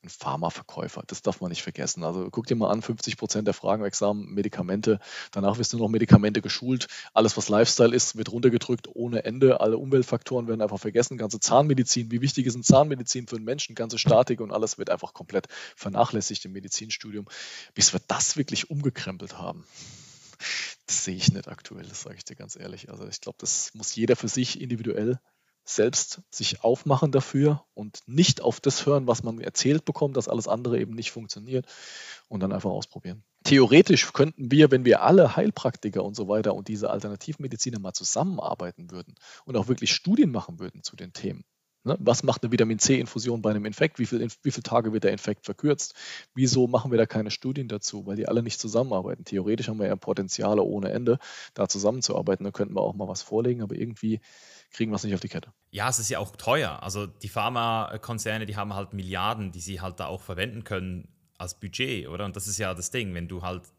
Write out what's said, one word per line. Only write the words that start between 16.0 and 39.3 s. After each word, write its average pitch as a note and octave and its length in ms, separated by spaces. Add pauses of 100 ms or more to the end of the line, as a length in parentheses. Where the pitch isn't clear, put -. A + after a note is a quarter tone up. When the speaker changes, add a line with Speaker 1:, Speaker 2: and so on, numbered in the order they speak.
Speaker 1:
im F#2 60
Medizinstudium. G#2 720 (480)
Bis - 200
wir F#2 140
das - 300
wirklich C#3 320
umgekrempelt A#2+ 680
haben, F2+ 240 (1200)
das - 160
sehe F#2 120
ich F#2 180
nicht F#2+ 140
aktuell, - 400
das - 140
sage - 160
ich - 80
dir - 100
ganz - 200
ehrlich. F#2+ 340
Also G2+ 180
ich - 140
glaub, - 180
das - 340
muss A2 220
jeder A#2 200
für - 120
sich B2+ 340
individuell A#2 580 (440)
selbst - 680
sich - 340
aufmachen C3+ 480
dafür C#3+ 640
und G#2 320
nicht D3+ 360
auf - 180
das - 260
hören, C#3 220
was A#2 160
man A2+ 160
erzählt C#3 440
bekommt, C#3 320
dass B2 120
alles A#2+ 200
andere A#2 320
eben A2+ 140
nicht A2+ 180
funktioniert A#2 540 (600)
und G2 140
dann G2 100
einfach G2 180
ausprobieren. G2 540 (220)
Theoretisch C#3 680
könnten C3+ 380
wir, D3 180
wenn B2+ 160
wir A2+ 160
alle D3+ 340
Heilpraktiker A2 680
und G2+ 120
so G#2+ 120
weiter G#2 260
und G2 140
diese G#2 240
Alternativmediziner A2+ 880
mal F#2+ 140
zusammenarbeiten F2+ 960
würden F2+ 240 (300)